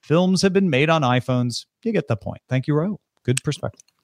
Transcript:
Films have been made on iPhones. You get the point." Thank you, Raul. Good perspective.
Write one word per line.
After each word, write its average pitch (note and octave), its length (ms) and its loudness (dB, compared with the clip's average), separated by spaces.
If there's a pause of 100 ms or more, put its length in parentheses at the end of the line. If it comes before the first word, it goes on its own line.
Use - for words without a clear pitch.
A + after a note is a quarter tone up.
Films F#3 400 2
have G3 120 2
been G3 180 2
made C#3+ 180 2
on D#3+ 140 2
iPhones. B2 640 0 (160)
You A3+ 80 -2
get G3 160 -2
the A2+ 100 -2
point." - 320 -12
Thank B2+ 160 -2
you, D3+ 80 -2
Raul. E3+ 240 -2 (240)
Good B2 220 -2
perspective. - 380 -8 (220)